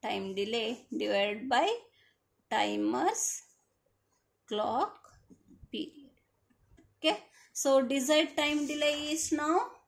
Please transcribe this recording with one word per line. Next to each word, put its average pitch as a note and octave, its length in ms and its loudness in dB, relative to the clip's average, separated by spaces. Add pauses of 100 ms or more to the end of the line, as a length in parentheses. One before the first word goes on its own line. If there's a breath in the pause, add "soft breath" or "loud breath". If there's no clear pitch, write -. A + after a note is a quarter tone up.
time G3 340 -6
delay A3 420 -2 (180)
divided G#3 540 0
by C4+ 180 4 (840 soft breath)
timer's G#3+ 880 0 (1040)
clock G#3+ 460 -2 (800)
period. - 400 -10 (920)
Okay, D#4+ 140 2 (340 soft breath)
so C4+ 300 4
desired C#4 560 2
time D4 300 0
delay D4 440 -2
is D#4+ 200 -2
now D#4 300 2 (260)